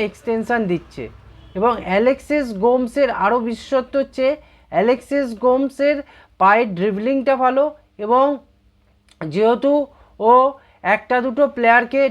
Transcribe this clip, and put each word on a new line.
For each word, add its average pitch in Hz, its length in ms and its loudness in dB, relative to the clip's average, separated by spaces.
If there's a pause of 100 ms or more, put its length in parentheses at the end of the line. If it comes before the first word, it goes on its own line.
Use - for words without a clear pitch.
এক্সটেনশন 226 540 -4 (100)
দিচ্ছে। 156 340 -6 (540)
এবং 233 140 2 (160)
অ্যালেক্সিস 262 580 0 (180)
গোমসের 254 440 2 (160)
আরও 226 140 2 (100)
বিশেষত্ব 247 540 -6
হচ্ছে 262 240 -4 (460)
অ্যালেক্সিস 254 560 0 (160)
গোমসের 269 520 0 (440)
পায়ের 214 280 4 (100)
ড্রিবলিংটা 226 560 -2 (100)
ভালো, 262 200 2 (400)
এবং 247 200 2 (960)
যেহেতু 226 520 0 (580)
ও - 20 8 (640)
একটা 247 200 -4 (100)
দুটো 262 180 0 (120)
প্লেয়ারকে 240 440 2 (100)